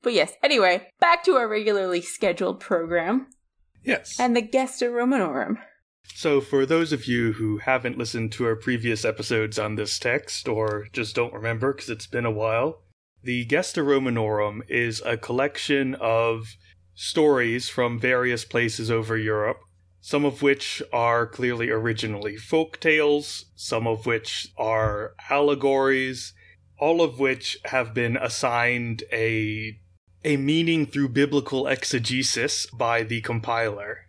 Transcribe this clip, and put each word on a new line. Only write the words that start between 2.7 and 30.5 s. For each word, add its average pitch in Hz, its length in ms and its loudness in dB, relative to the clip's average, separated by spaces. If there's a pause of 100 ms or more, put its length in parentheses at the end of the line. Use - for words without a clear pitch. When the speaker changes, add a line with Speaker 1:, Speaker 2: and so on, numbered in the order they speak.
Speaker 2:
Yes. - 380 -2
Speaker 1:
And 240 160 4
the 240 60 4
Gesta 262 480 0
Romanorum. 226 680 0 (560)
Speaker 2:
So 143 260 2
for 139 260 2
those 160 260 2
of 127 140 -2
you 120 260 2
who 107 260 -2
haven't 127 400 0
listened 113 340 -4
to 123 120 -4
our 113 100 2
previous 113 520 -2
episodes 110 520 -2
on 107 160 -2
this 107 240 -4
text, - 480 -4
or 107 460 -2
just 110 240 -6
don't 120 160 0
remember 117 400 -2
'cause - 160 -10
it's 110 180 -10
been 120 200 -4
a 117 40 0
while, 113 520 0 (400)
the 123 240 -4
Gesta 156 360 0
Romanorum 110 840 0
is 117 360 -2
a 117 120 0
collection 135 760 0
of 113 600 0 (400)
stories 123 760 2
from 120 280 0
various 123 460 0
places 117 460 -2
over 113 260 0
Europe, 107 440 -2 (400)
some 147 260 0
of 139 160 -2
which 139 400 0 (100)
are 117 340 2
clearly 120 440 -2
originally 110 680 -2
folk 160 420 -2
tales, 147 680 2 (100)
some 117 320 -2
of 110 160 -2
which - 440 -4 (100)
are 110 560 0 (160)
allegories, 135 1040 2 (440)
all 165 220 2
of 135 200 2
which 131 360 0 (100)
have 120 280 -2
been 120 220 0
assigned 120 960 0
a, 110 680 -2 (460)
a 151 120 2
meaning 160 480 2